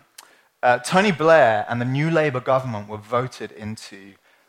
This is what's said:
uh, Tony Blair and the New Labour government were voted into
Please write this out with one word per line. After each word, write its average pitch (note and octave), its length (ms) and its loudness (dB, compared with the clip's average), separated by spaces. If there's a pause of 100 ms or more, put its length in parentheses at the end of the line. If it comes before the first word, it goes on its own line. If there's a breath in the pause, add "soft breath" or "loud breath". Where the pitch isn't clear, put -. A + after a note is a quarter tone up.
(640 loud breath)
uh, B2 160 4
Tony F#3+ 340 0
Blair C#3 560 4
and A#2+ 120 -4
the B2 40 -2
New C#3 260 -2
Labour D3+ 300 0
government B2 480 -4
were G#2+ 80 -10
voted A#2 560 -6
into G2+ 640 -14 (340 soft breath)